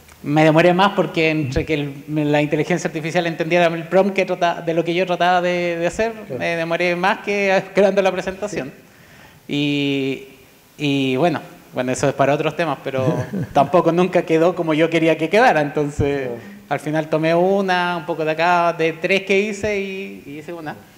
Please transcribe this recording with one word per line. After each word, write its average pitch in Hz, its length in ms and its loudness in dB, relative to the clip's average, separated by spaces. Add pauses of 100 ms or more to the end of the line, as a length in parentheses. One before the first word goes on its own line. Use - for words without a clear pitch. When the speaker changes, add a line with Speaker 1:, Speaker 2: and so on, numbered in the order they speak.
(240)
Speaker 1:
me 151 200 2
demoré 160 300 6
más 196 220 2
porque 160 340 0
entre 156 360 -2
que 156 80 -4
el, 147 580 -4
la 147 100 4
inteligencia 156 460 0
artificial 165 400 -4
entendiera 170 400 2
el 165 200 -4
prompt 190 280 2
que 190 100 2
trata-, 175 360 -2
de 165 120 -2
lo 165 100 2
que 170 100 -4
yo 180 120 0
trataba 175 360 2
de, 175 360 -2
de 170 100 -2
hacer, 220 240 -2
Speaker 2:
Claro. 214 280 -10
Speaker 1:
me 170 160 -4
demoré 170 400 -2
más 190 240 0
que 196 440 0 (100)
creando 196 280 4
la 190 100 2
presentación. 180 600 -6 (760)
Speaker 2:
Sí. - 60 -6
Speaker 1:
Y, 143 760 -2 (500)
y 139 400 0
bueno, 151 240 0 (320)
bueno, 127 180 -2
eso 135 180 0
es 131 60 0
para 139 180 4
otros 151 220 -2
temas, 156 280 -2
pero 131 420 -2 (120)
Speaker 2:
<laughs> 147 160 -6
Speaker 1:
tampoco 165 380 4
nunca 180 320 2
quedó 165 320 2
como 160 180 -2
yo 156 160 2
quería 160 280 2
que 156 120 -2
quedara. 202 320 4
Entonces, 143 680 -2
Speaker 2:
Claro. 120 140 -8 (280)
Speaker 1:
al 143 100 -2
final 151 300 -4
tomé 160 260 2
una, 180 640 2
un 156 80 -8
poco 160 200 -4
de 156 60 0
acá, 170 420 2
de 160 200 0
tres 185 300 0
que 196 160 0
hice 208 400 -2
y, 196 460 -10
y 143 140 -14
hice 156 140 -14
una. 151 220 -10 (220)